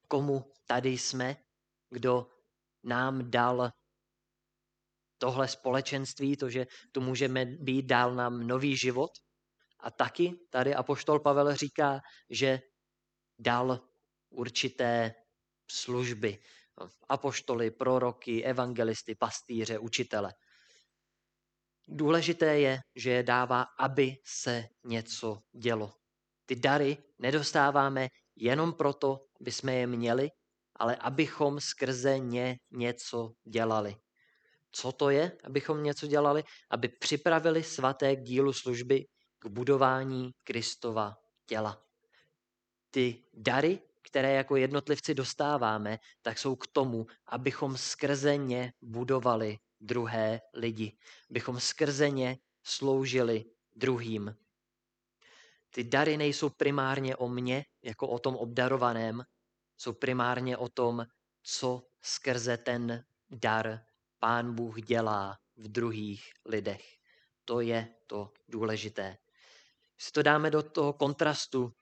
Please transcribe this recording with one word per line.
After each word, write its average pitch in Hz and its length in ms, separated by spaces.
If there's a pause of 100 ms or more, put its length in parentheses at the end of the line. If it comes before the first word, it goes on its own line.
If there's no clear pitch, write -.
komu 139 440 (140)
tady 123 240
jsme, 127 460 (540)
kdo 123 400 (520)
nám 123 480
dal 123 400 (1500)
tohle 127 300
společenství, 135 880
to, 131 140
že 127 160 (260)
tu 131 80
můžeme 131 440
být, 135 420
dal 123 280
nám 120 320
nový 131 300
život. 127 340 (720)
A 117 100
taky 170 420 (180)
tady 127 240
apoštol 143 460
Pavel 143 360
říká, 139 440 (300)
že 131 300 (800)
dal 123 420 (500)
určité 120 840 (560)
služby. 120 680 (720)
Apoštoly, 127 600
proroky, 123 760
evangelisty, 120 680
pastýře, 113 640
učitele. 107 560 (1500)
Důležité 156 720
je, 135 220 (160)
že 123 140
je 123 120
dává, 123 440 (120)
aby 135 460
se 120 440 (160)
něco 113 580 (100)
dělo. 113 420 (520)
Ty 131 100
dary 143 420 (200)
nedostáváme 139 920 (280)
jenom 147 360
proto, 139 460 (220)
aby 127 120
jsme 131 220
je 123 120
měli, 123 440 (460)
ale 120 200
abychom 143 640
skrze 135 580
ně 123 380 (140)
něco 120 640 (120)
dělali. 110 520 (760)
Co 127 200
to 143 180
je, 165 340
abychom 143 380
něco 147 240
dělali? 147 380 (260)
Aby 117 180
připravili 160 720
svaté 135 540
k 131 60
dílu 131 300
služby, 127 540 (320)
k - 80
budování 131 840 (140)
Kristova 110 720 (300)
těla. 107 400 (1040)
Ty 123 340 (100)
dary, 135 460 (220)
které 135 300
jako 135 240
jednotlivci 139 580
dostáváme, 120 840 (240)
tak 110 160
jsou 131 180
k - 100
tomu, 120 400 (200)
abychom 131 500
skrze 143 600
ně 123 360 (100)
budovali 117 760 (220)
druhé 113 600 (140)
lidi, 110 440 (320)
abychom 123 300
skrze 143 500
ně 127 280 (240)
sloužili 127 800 (320)
druhým. 113 600 (1300)
Ty 120 140
dary 147 320
nejsou 147 340
primárně 135 640
o 123 120
mně, 123 360 (180)
jako 127 260
o 120 100
tom 131 180
obdarovaném, 120 840 (540)
jsou - 160
primárně 123 640
o 120 120
tom, 120 380 (360)
co 127 400 (200)
skrze 120 540
ten 120 480 (260)
dar 110 500 (380)
Pán 120 360
Bůh 113 260
dělá 107 580 (180)
v 110 120
druhých 107 640 (140)
lidech. 104 520 (460)
To 120 160
je 113 340 (120)
to 104 260 (160)
důležité. 107 720 (760)
Když - 120
si - 60
to 151 100
dáme 151 280
do 151 120
toho 147 300
kontrastu 143 880